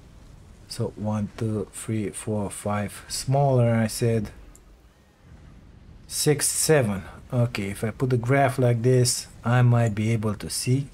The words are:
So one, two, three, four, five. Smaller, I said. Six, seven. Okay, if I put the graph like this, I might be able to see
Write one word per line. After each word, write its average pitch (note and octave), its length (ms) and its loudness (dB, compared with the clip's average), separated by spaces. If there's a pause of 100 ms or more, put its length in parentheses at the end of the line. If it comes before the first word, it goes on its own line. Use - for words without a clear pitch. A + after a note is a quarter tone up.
(680)
So - 260 -6
one, G#2 440 -4
two, G#2+ 340 -4
three, A2 380 -6
four, G#2 400 -4
five. G#2 580 -6
Smaller, C3 680 2
I A2+ 120 2
said. A2+ 440 -2 (1800)
Six, - 420 0
seven. G#2+ 540 2 (300)
Okay, A#2+ 380 0
if - 120 -10
I A2 80 0
put B2+ 200 -2
the B2 80 2
graph C3+ 400 2
like A#2+ 240 2
this, B2 440 2 (160)
I B2 200 4
might A#2 320 4
be G#2+ 180 0
able G#2+ 220 0
to D#2+ 160 -10
see C3 440 -2